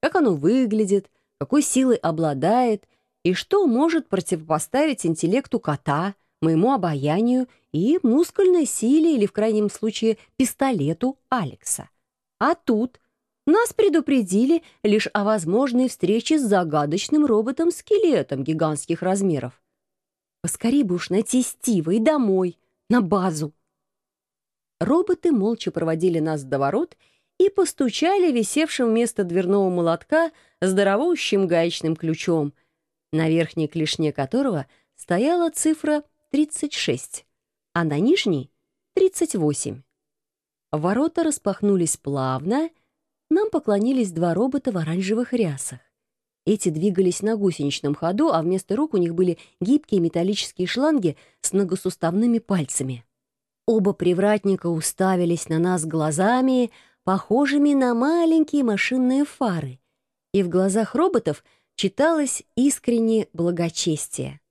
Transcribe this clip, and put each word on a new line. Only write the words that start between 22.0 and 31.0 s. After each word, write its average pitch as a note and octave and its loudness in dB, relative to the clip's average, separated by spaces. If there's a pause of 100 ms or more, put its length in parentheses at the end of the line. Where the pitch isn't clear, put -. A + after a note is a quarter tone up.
на A#3+ 2
базу. E3 -2 (1300)
Роботы E4 2
молча A3 0
проводили E3 0
нас D#3 -2
до C3+ -4
ворот D3+ -2 (420)
и G4 2
постучали E4+ 0
висевшим B3 0
вместо A3+ 0
дверного F#3 0
молотка F3+ 0 (280)
здоровущим G3 0